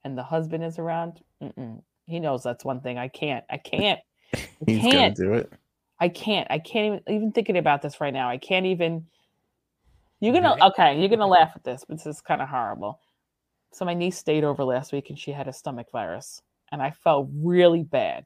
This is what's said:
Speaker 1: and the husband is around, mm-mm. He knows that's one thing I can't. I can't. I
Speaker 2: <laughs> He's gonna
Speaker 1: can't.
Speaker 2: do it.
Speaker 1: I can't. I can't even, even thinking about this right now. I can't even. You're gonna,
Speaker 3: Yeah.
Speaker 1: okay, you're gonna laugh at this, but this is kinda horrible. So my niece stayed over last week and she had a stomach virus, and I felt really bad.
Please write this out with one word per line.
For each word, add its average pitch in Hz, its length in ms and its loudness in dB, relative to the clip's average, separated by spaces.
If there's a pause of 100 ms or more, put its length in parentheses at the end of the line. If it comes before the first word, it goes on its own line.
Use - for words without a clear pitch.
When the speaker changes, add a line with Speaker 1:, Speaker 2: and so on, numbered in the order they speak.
Speaker 1:
and 139 120 -8
the 127 60 -8
husband 160 420 -4
is 165 140 -8
around, 170 440 -6 (200)
mm-mm. 120 400 -14 (240)
He 165 140 -6
knows 139 220 -2
that's 123 220 -6
one 131 160 -4
thing 123 180 -8
I 127 100 -8
can't. 139 400 -6
I - 80 -10
can't. 196 440 0 (340)
I - 120 -4
Speaker 2:
<laughs> - 200 -6
He's 110 160 2
gonna 233 100 4
Speaker 1:
can't. 254 240 6
Speaker 2:
do 95 180 2
it. - 160 -2 (520)
Speaker 1:
I 180 60 2
can't. 190 420 -2
I 147 80 0
can't 214 280 -2
even, 208 280 -4
even 214 180 -2
thinking 214 260 2
about 151 240 2
this 147 180 -8
right 147 140 -2
now. 127 140 -2
I 123 100 -4
can't 185 280 0
even. 165 400 -2 (1120)
You're 220 120 2
gonna, 330 260 4
Speaker 3:
Yeah. 190 100 8
Speaker 1:
okay, 156 300 4
you're 185 120 2
gonna 214 160 2
laugh 170 280 6
at - 80 -20
this, 127 240 -8
but 156 120 -10
this - 80 -12
is 151 140 -10
kinda 139 260 -4
horrible. 110 520 -6 (760)
So - 120 -8
my 175 100 -2
niece 175 240 -2
stayed 156 240 0
over 143 220 0
last 131 280 -2
week 143 180 -8
and 143 80 -14
she - 120 -12
had 139 160 -8
a 131 60 -10
stomach 127 400 -12
virus, 101 500 -10 (300)
and 143 100 -6
I 135 80 -2
felt 143 440 0
really 170 500 4
bad. 87 420 -2